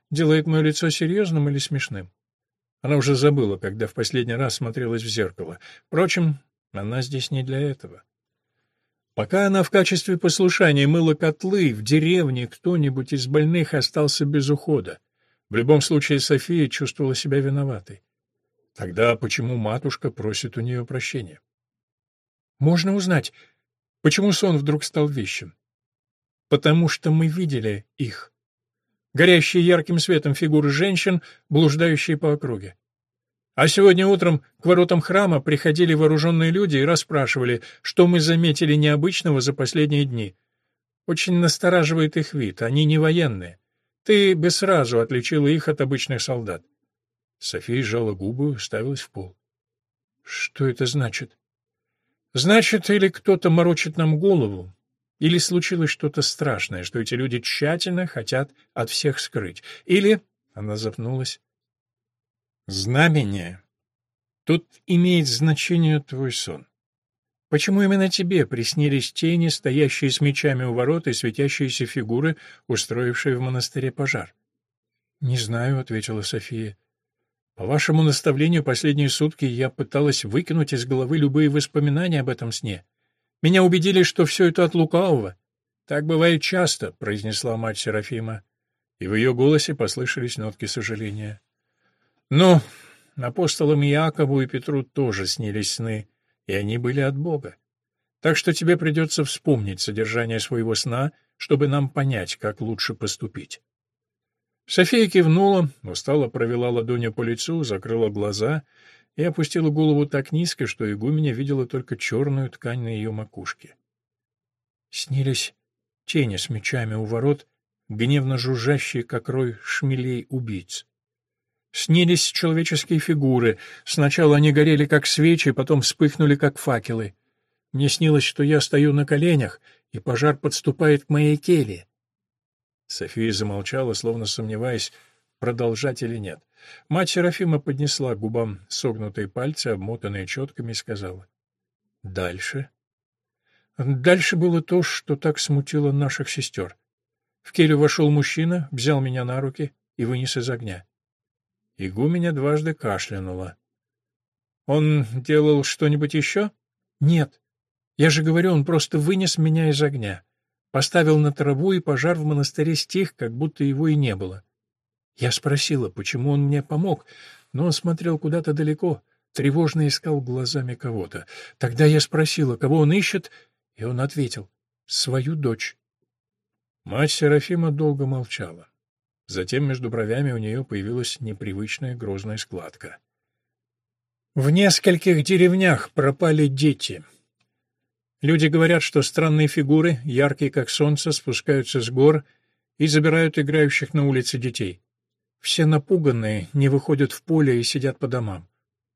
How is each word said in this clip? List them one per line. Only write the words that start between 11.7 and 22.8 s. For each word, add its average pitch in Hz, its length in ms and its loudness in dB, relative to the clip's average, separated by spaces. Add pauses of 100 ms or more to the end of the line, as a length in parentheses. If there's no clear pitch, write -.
в 107 80 -10
деревне 147 640 2
кто-нибудь 143 680 -2
из 127 140 -2
больных 156 480 0
остался 147 500 0
без 143 240 0
ухода. 143 500 -2 (520)
В 104 60 -4
любом 135 260 6
случае, 147 380 0
София 147 480 0
чувствовала 131 460 -4
себя 139 260 -2
виноватой. 135 600 -4 (720)
Тогда 110 420 2
почему 117 400 -4
матушка 117 540 -4
просит 107 460 -8
у 120 40 -4
нее 120 260 -6
прощения? 123 540 -8 (1200)
«Можно 170 340 2